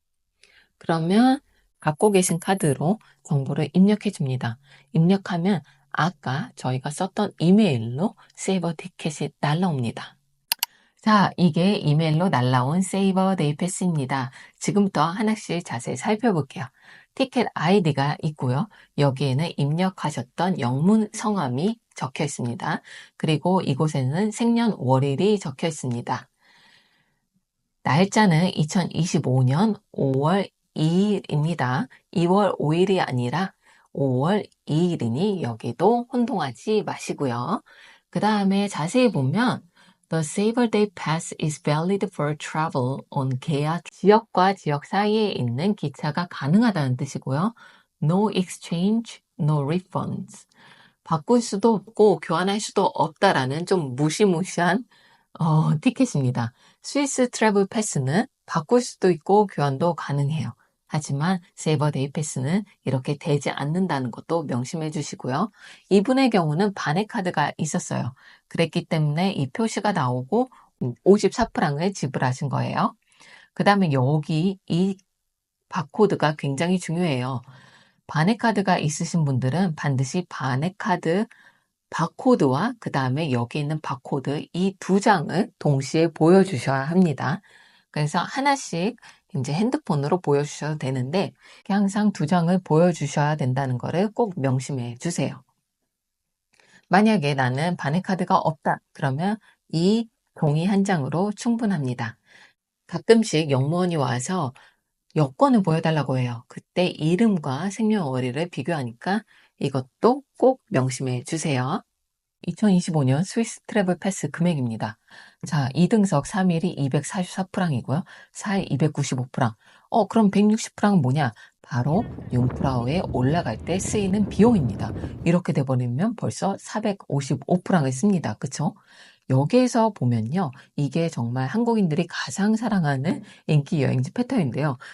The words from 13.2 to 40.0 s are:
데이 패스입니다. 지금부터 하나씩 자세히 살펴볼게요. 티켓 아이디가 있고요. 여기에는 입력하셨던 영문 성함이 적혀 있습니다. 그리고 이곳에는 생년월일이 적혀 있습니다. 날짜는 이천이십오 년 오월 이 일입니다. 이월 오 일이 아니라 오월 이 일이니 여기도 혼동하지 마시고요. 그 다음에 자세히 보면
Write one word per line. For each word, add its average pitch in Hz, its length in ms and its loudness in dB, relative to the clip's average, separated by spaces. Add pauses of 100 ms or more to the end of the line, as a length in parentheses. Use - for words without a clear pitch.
데이 147 220 0
패스입니다. 143 720 -2 (300)
지금부터 190 420 0
하나씩 190 640 -2
자세히 127 320 -8
살펴볼게요. 190 720 -2 (500)
티켓 254 380 -2
아이디가 156 680 2
있고요. 147 460 -2 (300)
여기에는 139 580 0
입력하셨던 160 1040 -2
영문 170 520 2
성함이 190 680 -2 (160)
적혀 - 260 -6
있습니다. 143 580 -4 (360)
그리고 160 440 0
이곳에는 147 720 0
생년월일이 190 1080 2
적혀 156 260 -6
있습니다. 123 640 -6 (1500)
날짜는 180 760 4
이천이십오 156 840 0
년 170 320 2 (160)
오월 143 580 0 (260)
이 185 540 2
일입니다. 147 580 -2 (260)
이월 180 460 2
오 147 140 0
일이 185 280 4
아니라 131 520 -2 (400)
오월 143 540 0 (180)
이 170 280 2
일이니 160 500 -2
여기도 151 680 0
혼동하지 214 720 -2
마시고요. 151 800 -4 (460)
그 - 120 -4
다음에 202 480 2
자세히 233 440 2
보면 160 500 0 (460)